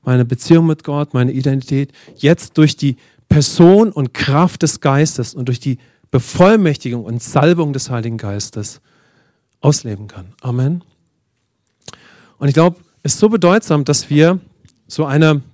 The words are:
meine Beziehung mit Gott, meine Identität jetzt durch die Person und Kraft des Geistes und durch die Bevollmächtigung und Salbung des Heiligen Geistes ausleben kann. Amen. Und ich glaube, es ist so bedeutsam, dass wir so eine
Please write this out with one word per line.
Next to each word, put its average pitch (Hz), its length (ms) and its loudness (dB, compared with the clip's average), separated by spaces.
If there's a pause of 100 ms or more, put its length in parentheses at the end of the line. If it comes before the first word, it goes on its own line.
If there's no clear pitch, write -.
meine 123 220 0
Beziehung 165 420 2
mit 160 160 -4
Gott, 147 300 -6
meine 123 180 0
Identität 135 600 -4 (240)
jetzt - 420 -2
durch 156 180 4
die 139 220 -4 (320)
Person 180 640 4
und 135 220 -6
Kraft 143 480 0
des 156 200 -2
Geistes 139 520 -2
und 123 140 -8
durch 123 120 -4
die 131 200 -6 (320)
Bevollmächtigung 147 920 0
und 117 180 -8
Salbung 156 500 0
des 131 160 -8
Heiligen 117 280 -6
Geistes 101 640 -10 (800)
ausleben 110 460 -2
kann. 95 340 -20
Amen. 131 420 -4 (1500)
Und 139 100 -4
ich 139 60 0
glaube, 170 240 2 (260)
es 147 100 -2
ist - 60 -6
so 214 100 4
bedeutsam, 175 560 0
dass - 240 -4
wir 160 300 2 (480)
so - 180 -6
eine 151 360 2 (120)